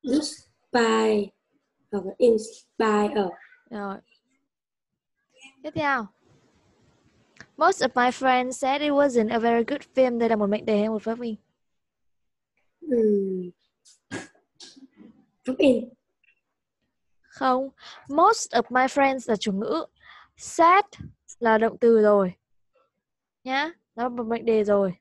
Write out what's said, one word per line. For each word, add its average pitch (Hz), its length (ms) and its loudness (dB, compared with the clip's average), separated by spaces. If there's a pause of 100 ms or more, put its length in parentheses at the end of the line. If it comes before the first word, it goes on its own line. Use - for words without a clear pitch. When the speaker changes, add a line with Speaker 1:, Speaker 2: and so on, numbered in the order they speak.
Speaker 1:
Despite 220 1300 -2 (600)
hoặc 196 160 -6
là 190 120 -10
in 233 200 4
spite 208 760 -2
of. 196 160 -2 (400)
Speaker 2:
Rồi. 101 260 -12 (1700)
Tiếp 302 120 -10
theo. 277 320 -4 (1500)
Most 339 260 2
of 269 120 0
my 247 160 2
friends 254 400 0
said 269 320 -2
it 294 100 0
wasn't 247 400 2
a 233 60 0
very 233 280 2
good 277 140 -6 (140)
film. 247 240 2
Đây 233 100 0
là 226 80 2
một 208 100 0
mệnh 202 180 -2
đề 214 140 0
hay 214 100 0
một 220 160 -6
verb 226 180 -6
in? 226 120 -8 (1500)
Speaker 1:
Ừm. 202 680 0 (1900)
Verb 262 140 -6
in. 254 300 2 (1300)
Speaker 2:
Không. 262 480 -4 (380)
Most 339 460 2
of 233 160 2
my 254 160 0
friends 269 400 0
là 226 100 0
chủ 208 160 -4
ngữ. 233 320 -4 (520)
Said 359 480 2 (540)
là 220 200 2
động 226 200 -2
từ 226 240 6
rồi. 202 300 4 (1120)
Nhá. 277 260 -4 (240)
Nó 233 80 -6
là 247 60 -2
một 240 180 -6
mệnh 226 180 -4
đề 220 200 2
rồi. 196 360 2